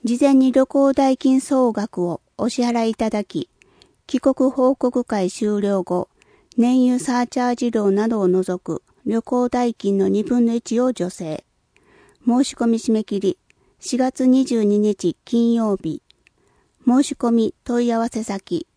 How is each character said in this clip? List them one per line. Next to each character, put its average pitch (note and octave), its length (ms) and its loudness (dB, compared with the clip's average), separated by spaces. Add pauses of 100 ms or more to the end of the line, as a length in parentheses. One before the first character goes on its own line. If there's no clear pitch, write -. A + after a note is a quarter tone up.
事 A#3 160 -2
前 C#4 140 4
に C4 180 4
旅 C4 120 4
行 C#4 280 2
代 C4 240 2
金 C4 240 2
総 B3+ 320 0
額 F#3+ 360 -4
を E3 120 -8 (160)
お A3 100 -2
支 A#3+ 160 -2
払 A#3 240 0
い A3+ 40 -2
い A3 40 -6
た A3 140 -2
だ G#3 160 -4
き、 - 240 -8 (580)
帰 B3+ 140 -2
国 C4+ 280 2
報 C4 280 2
告 B3 260 -2
会 F#3+ 260 -2
終 G#3 300 -2
了 G3+ 240 0
後、 F3+ 240 -4 (500)
燃 B3 260 4
油 B3 160 2
サ B3 200 -2
ー A#3+ 80 -2
チ - 120 -6
ャ B3 120 0
ー B3 40 -2
ジ A#3+ 160 -4
料 G#3 200 2
な G#3 160 2
ど A3+ 140 -2
を F#3 60 2
除 F#3 360 0
く - 180 -8 (240)
旅 A3+ 160 -2
行 B3 280 -2
代 B3 240 0
金 G3+ 240 -2
の F#3+ 100 2
二 G3+ 160 0
分 A#3+ 220 2
の A#3 100 0
一 A#3 240 -2
を B3+ 100 2
助 F#3 200 -4
成。 D#3+ 340 -10 (840)
申 B3 180 2
し - 120 -4
込 A#3 120 -2
み A3+ 120 0
締 A3+ 120 -4
め G#3+ 120 0
切 G3+ 160 -4
り、 - 180 -2 (420)
四 - 180 -6
月 B3+ 300 0
二 C4 180 4
十 A3+ 180 0
二 G#3 160 2
日 G3+ 360 0 (100)
金 A#3 280 2
曜 A3 240 0
日。 - 240 -8 (840)
申 B3+ 180 4
し - 120 -6
込 A#3+ 160 -2
み A3+ 220 0 (100)
問 A#3+ 220 -2
い A#3 80 0
合 A3+ 60 -2
わ A#3 100 -2
せ A3 140 -8
先 G3 520 -6